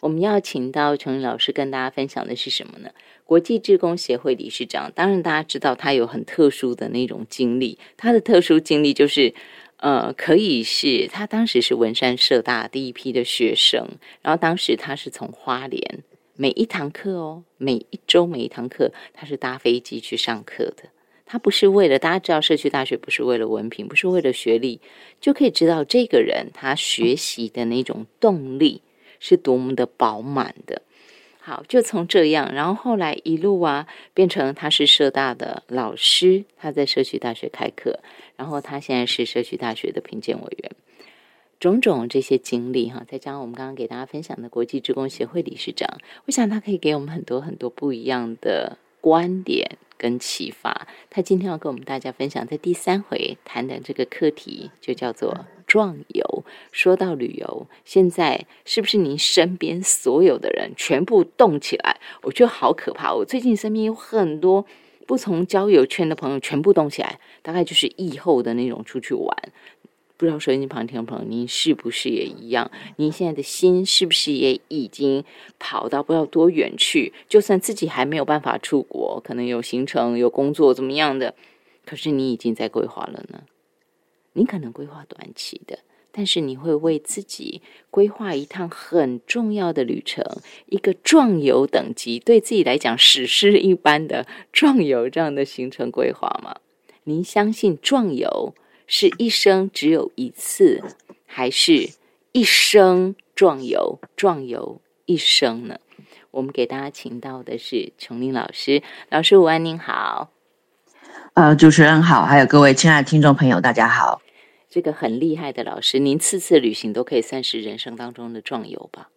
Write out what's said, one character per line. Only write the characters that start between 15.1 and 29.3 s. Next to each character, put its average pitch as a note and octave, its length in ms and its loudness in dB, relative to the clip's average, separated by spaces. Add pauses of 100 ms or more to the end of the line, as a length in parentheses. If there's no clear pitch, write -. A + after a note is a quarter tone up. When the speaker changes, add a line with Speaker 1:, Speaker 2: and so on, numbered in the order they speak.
Speaker 1:
花 B2+ 360 -8
莲， - 380 -10 (320)
每 C3+ 140 0
一 - 180 0
堂 D3 240 -6
课 - 220 -8
哦， E3 300 -10 (140)
每 C3 160 -2 (160)
一 - 160 -14
周 F3 220 4
每 D3 140 -6
一 A#2 60 -6
堂 B2 220 -10
课， B2+ 220 0 (200)
他 - 140 -20
是 C#3+ 100 -8
搭 C3 220 -6
飞 B2 220 0
机 A#2 200 -12
去 - 160 -10
上 A2 280 -4
课 - 220 -4
的。 - 240 -4 (380)
他 A#3+ 120 -8
不 G3+ 100 2
是 G3 180 4
为 G3 200 6
了， C3+ 100 4
大 E3 140 0
家 F#3 80 0
知 F3+ 120 -4
道 D#3 80 2
社 D#3 160 2
区 F3 140 -2
大 C3+ 160 -2
学 C3+ 100 -4
不 - 140 -10
是 - 140 -4
为 B2 160 0
了 A2 80 -2
文 A2 200 -4
凭， G#2 200 -12
不 - 80 -8
是 - 120 0
为 F3+ 140 2
了 C3+ 100 0
学 A#2 280 0
历， A#2+ 200 -6 (400)
就 C#4+ 140 2
可 D4 100 2
以 B3+ 60 4
知 - 160 0
道 D#3+ 180 2
这 B3 220 2
个 - 160 2
人 - 320 -2
他 C3+ 220 -4
学 A#2+ 400 -2
习 A#2 340 -8
的 A#2+ 160 -6
那 A#2+ 160 -2
种 A2+ 240 -8 (140)
动 C#3 400 0
力 D3+ 240 2 (360)
是 - 160 4